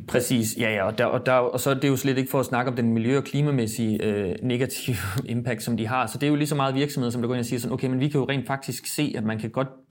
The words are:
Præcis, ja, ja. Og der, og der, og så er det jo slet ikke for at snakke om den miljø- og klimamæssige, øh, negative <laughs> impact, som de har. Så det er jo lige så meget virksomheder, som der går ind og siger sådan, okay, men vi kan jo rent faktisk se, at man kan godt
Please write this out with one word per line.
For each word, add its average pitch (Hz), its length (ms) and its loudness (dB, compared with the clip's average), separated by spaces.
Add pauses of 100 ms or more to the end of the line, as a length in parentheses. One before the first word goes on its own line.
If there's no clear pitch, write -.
Præcis, 120 500 2
ja, 110 180 0
ja. 98 80 0
Og 110 140 -2
der, 120 80 4
og 120 200 0
der, 131 60 4
og 127 280 4
så 143 100 0
er 139 40 4
det 135 140 2
jo 139 80 4
slet 131 220 0
ikke 131 140 -2
for 139 80 2
at 123 60 2
snakke 123 260 0
om 120 60 -4
den 117 160 2
miljø- 113 240 2
og - 60 0
klimamæssige, 117 800 0
øh, 104 400 0
negative 127 520 0 (220)
<laughs> - 80 -4
impact, 120 380 -4
som 117 140 -2
de 110 100 -2
har. 127 200 0
Så 117 100 -8
det 120 100 -2
er - 20 4
jo 151 60 4
lige 147 120 0
så 151 80 -2
meget 135 200 0
virksomheder, 135 360 0
som 123 100 -2
der 120 60 -2
går 127 80 0
ind 123 40 -2
og 120 60 -2
siger 123 140 -2
sådan, 117 140 -4
okay, 127 140 -2
men 127 120 0
vi 139 100 2
kan 143 100 0
jo 123 100 2
rent 135 180 -2
faktisk 135 480 -6
se, 151 220 0
at 117 60 -4
man 107 160 -2
kan 110 100 -4
godt 135 180 -2 (240)